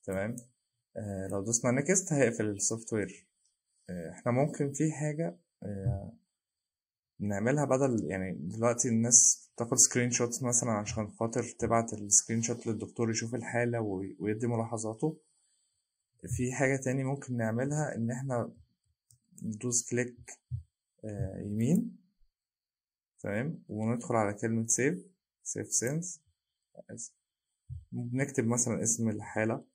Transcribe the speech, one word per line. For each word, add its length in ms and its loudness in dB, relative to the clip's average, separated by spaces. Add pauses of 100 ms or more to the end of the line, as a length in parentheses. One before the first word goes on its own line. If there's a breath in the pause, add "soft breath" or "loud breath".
تمام. 320 -2 (600)
آه، 360 -6
لو 120 0
دوسنا 260 2
نيكست 420 2
هيقفل 360 4
السوفت 440 -4
وير. 340 -4 (640)
آه، 200 -8
احنا 220 -2
ممكن 400 2
في 200 0
حاجة، 460 -4 (240)
آه، 500 -4 (1080)
نعملها 440 2
بدل، 460 4
يعني 220 -2
دلوقتي 560 0
الناس 680 6
بتاخد 200 -2
سكرين 340 4
شوتس 320 0
مثلًا 280 2
عشان 400 -2
خاطر 340 0 (140)
تبعت 340 2
السكرين 500 2
شوت 240 -2
للدكتور 440 -2
يشوف 240 -2
الحالة 460 0
وي-، 380 -4
ويدي 280 0
ملاحظاته. 760 -2 (1160)
في 160 0
حاجة 240 2
تاني 280 0
ممكن 320 -4
نعملها 600 0
إن 140 -2
إحنا 420 -4 (880)
ندوس 480 -2
كليك، 400 -4 (720)
آه، 420 -4
يمين. 500 2 (1200)
تمام. 480 -4
وندخل 480 -2
على 180 2
كلمة 320 0
سيف، 400 0 (360)
سيف 300 -6
سينس. 480 -2 (1700)
بنكتب 540 0
مثلًا 360 2
اسم 260 2
الحالة 560 -2 (100)